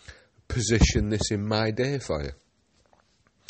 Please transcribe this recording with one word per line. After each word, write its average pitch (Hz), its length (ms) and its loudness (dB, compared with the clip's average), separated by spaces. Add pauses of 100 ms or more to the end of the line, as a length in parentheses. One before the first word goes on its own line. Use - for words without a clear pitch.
(480)
position 110 600 2
this 107 200 -2
in 104 160 -2
my 110 240 0
day 127 280 -2
for 76 260 -4
you. 69 60 -8 (1200)